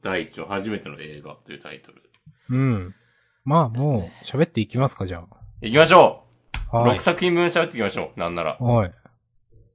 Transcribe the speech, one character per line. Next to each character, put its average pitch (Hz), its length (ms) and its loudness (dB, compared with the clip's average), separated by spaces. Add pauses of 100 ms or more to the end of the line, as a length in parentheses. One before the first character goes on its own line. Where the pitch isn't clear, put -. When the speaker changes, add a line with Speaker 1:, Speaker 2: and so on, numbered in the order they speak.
Speaker 1:
第 92 220 -4
一 - 180 -14
話、 78 60 -12
初 98 240 -6
め 101 80 -6
て 78 100 -14
の 73 100 -16
映 76 220 -16
画 76 140 -18
と - 160 -20
い 73 60 -16
う - 20 -20
タ 76 120 -20
イ 69 120 -20
ト - 80 -20
ル。 - 180 -20 (400)
Speaker 2:
う 127 80 0
ん。 110 380 -2 (480)
ま 147 220 2
あ、 120 40 -6
も 131 300 0
う、 - 20 -4
Speaker 1:
で 87 80 -10 (160)
す - 120 -8
ね。 147 40 2
Speaker 2:
喋 170 40 4
っ - 20 -20
て - 120 -6
い 107 80 -2
き 123 120 -4
ま 135 100 2
す - 60 -10
か、 98 100 -8
じ 90 80 -8
ゃ 85 60 -12
あ。 85 80 -20 (340)
Speaker 1:
行 110 100 -6
き 135 60 2
ま 160 80 8
し 160 80 2
ょ - 320 6 (480)
う。 117 40 2
Speaker 2:
は 120 120 4
い。 123 40 4
Speaker 1:
六 - 80 -4
作 175 180 0
品 175 160 2
分 175 100 2
喋 170 200 0
っ - 20 -12
て - 80 -14
い 117 40 -8
き - 20 -2
ま 101 80 0
し - 100 -8
ょ 80 160 -8
う。 98 40 -14
な 85 80 -2
ん 85 60 -4
な 85 100 -4
ら。 78 140 -4
Speaker 2:
は 120 300 2
い。 87 60 -12 (800)